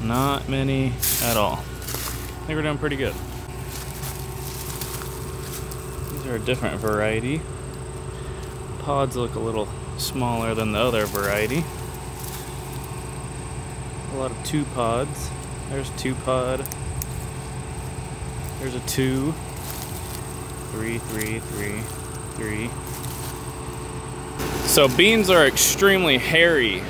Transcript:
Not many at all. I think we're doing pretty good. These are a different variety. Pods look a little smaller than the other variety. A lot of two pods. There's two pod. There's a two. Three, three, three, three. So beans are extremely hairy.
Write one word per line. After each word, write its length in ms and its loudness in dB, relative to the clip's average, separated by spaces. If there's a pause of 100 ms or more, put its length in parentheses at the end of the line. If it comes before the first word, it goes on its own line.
Not 460 2
many 440 2 (280)
at 160 4
all. 220 4
I 880 -6
think 100 0
we're 60 0
doing 160 0
pretty 160 0
good. 180 0 (3000)
These 140 -4
are 120 -2
a 20 0
different 400 0
variety. 600 2 (1400)
Pods 360 0
look 200 0
a 40 -2
little 280 0 (320)
smaller 560 0
than 160 2
the 80 2
other 260 4
variety. 580 2 (2500)
A 60 -4
lot 140 0
of 120 -6
two 300 2
pods. 560 2 (400)
There's 220 -2
two 240 -2
pod. 500 2 (1900)
There's 140 -2
a 140 -2
two. 480 2 (1400)
Three, 260 -2
three, 420 -2
three, 400 -4 (560)
three. 340 -2 (2000)
So 220 8
beans 420 8
are 160 10
extremely 720 6
hairy. 720 6